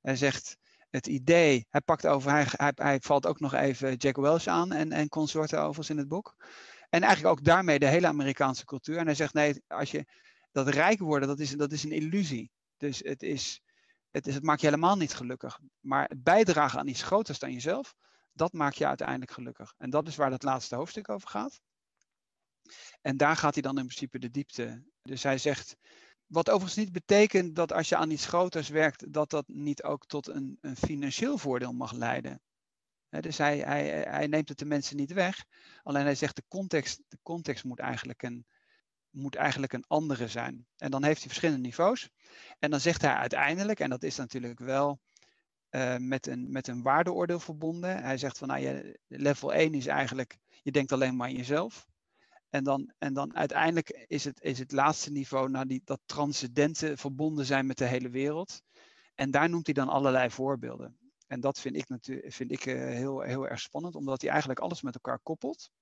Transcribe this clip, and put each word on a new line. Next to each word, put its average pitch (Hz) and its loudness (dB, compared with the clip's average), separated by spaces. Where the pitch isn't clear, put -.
Hij 135 0
zegt, 135 0
het 131 -4
idee, 147 6
hij 147 2
pakt 165 0
over, 139 4
hij, 147 6
hij, 143 2
hij 139 2
valt 139 2
ook - 0
nog 139 -2
even 131 2
Jack 127 0
Welch 147 4
aan 175 2
en, 156 -2
en 151 0
consorten 156 0
overigens 151 -2
in 151 -2
het 143 -4
boek. 170 -8
En 170 4
eigenlijk 175 6
ook 143 -10
daarmee 165 8
de 143 6
hele 170 6
Amerikaanse 139 0
cultuur. 147 -6
En 165 0
hij 151 4
zegt, 147 -2
nee, 147 4
als - -4
je, 147 -4
dat 135 2
rijk 165 4
worden, 151 2
dat 143 -2
is, 147 -4
dat 147 -2
is 151 -4
een 151 -4
illusie. 151 -2
Dus 143 -4
het 139 -8
is, - -4
het - -4
is, 135 -2
het 139 -6
maakt 151 2
je 160 4
helemaal 160 4
niet 165 -2
gelukkig. 127 -10
Maar 139 0
het 131 -10
bijdragen 165 4
aan 143 -4
iets 127 -4
groters 190 0
dan 131 -8
jezelf, 156 -4
dat 165 0
maakt 143 0
je 147 2
uiteindelijk 131 -2
gelukkig. - -14
En 127 -10
dat 151 0
is 147 -10
waar 143 2
dat 131 -4
laatste 131 -2
hoofdstuk 160 -8
over 202 -8
gaat. 226 -8
En 135 -2
daar 147 4
gaat 147 2
hij 143 -2
dan 135 -2
in 131 -2
principe 127 -8
de 123 -6
diepte. 123 -8
Dus 131 -10
hij 135 2
zegt, - -2
wat 165 2
overigens 196 2
niet 185 -10
betekent 185 4
dat 165 0
als 165 0
je 170 4
aan 160 2
iets 151 -2
groters 175 0
werkt, 151 0
dat 151 0
dat 147 -4
niet 143 -6
ook 147 -6
tot 147 -6
een, 139 -8
een 135 -10
financieel 151 -2
voordeel 127 -2
mag 123 -6
leiden. 120 -4
Hè, 160 -8
dus 160 -8
hij, 147 2
hij, 143 -2
hij 147 -2
neemt 151 0
het 139 -12
de 147 -8
mensen 147 -4
niet 143 -4
weg. 185 -2
Alleen 143 0
hij 143 2
zegt, 135 -2
de - -14
context, 185 -2
de - -20
context 165 -6
moet 123 -8
eigenlijk 127 -6
een, 120 -10
moet 135 -8
eigenlijk 139 0
een 123 -6
andere 143 0
zijn. 120 -8
En - -6
dan 135 0
heeft 151 4
hij - -12
verschillende 143 0
niveaus. 170 0
En - 2
dan 143 2
zegt 170 2
hij 139 6
uiteindelijk, 143 0
en 143 -2
dat 127 -6
is 156 -4
natuurlijk 120 -8
wel, 139 0
eh, 127 -2
met 127 -4
een, 127 -6
met 135 -6
een 123 -6
waardeoordeel 175 2
verbonden. 170 -6
Hij 131 -2
zegt 139 -6
van, 135 -8
nou, 135 -2
je, 135 -6
level 139 -2
één 160 4
is 131 -2
eigenlijk, 135 -4
je 143 -4
denkt 135 2
alleen 131 2
maar 123 -2
aan 131 -6
jezelf. 147 -4
En 139 0
dan, 139 -2
en 143 -2
dan 139 -4
uiteindelijk 156 0
is 151 -4
het, 139 -8
is 135 -2
het 131 -8
laatste 143 2
niveau 135 -2
naar 135 -2
die, 131 -2
dat 135 -6
transcendente 147 0
verbonden 143 -2
zijn 135 2
met 131 -2
de 139 2
hele 127 0
wereld. 147 -4
En 139 -2
daar 147 6
noemt 170 0
hij 151 0
dan 135 2
allerlei 131 4
voorbeelden. 123 -6
En 127 -8
dat 139 -2
vind 135 -6
ik 147 -6
natu-, 131 -10
vind 127 -8
ik, 143 -6
eh, 131 -2
heel, 131 -4
heel 131 -4
erg 120 -8
spannend, 165 -8
omdat 135 -4
hij - -2
eigenlijk 139 0
alles 175 -6
met 127 -8
elkaar 127 -6
koppelt. 247 -10